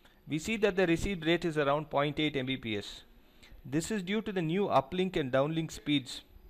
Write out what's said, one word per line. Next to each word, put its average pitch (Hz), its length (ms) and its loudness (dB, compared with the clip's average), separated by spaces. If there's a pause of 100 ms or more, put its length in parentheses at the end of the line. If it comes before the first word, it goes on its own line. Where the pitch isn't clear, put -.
(280)
We 147 120 -2
see 220 180 -2
that 202 180 2
the 185 120 4
receive 165 380 0
rate 170 200 4
is 156 120 -2
around 147 320 2
point 143 300 0
eight 151 160 0
M 131 100 -2
B 131 120 -2
P 110 200 -4
S. - 260 -10 (640)
This 143 260 -2
is 208 120 -2
due 208 180 -2
to 214 100 -6
the 185 100 -2
new 175 260 0
uplink 180 480 2
and 139 160 -2
downlink 156 400 0
speeds - 500 -2 (280)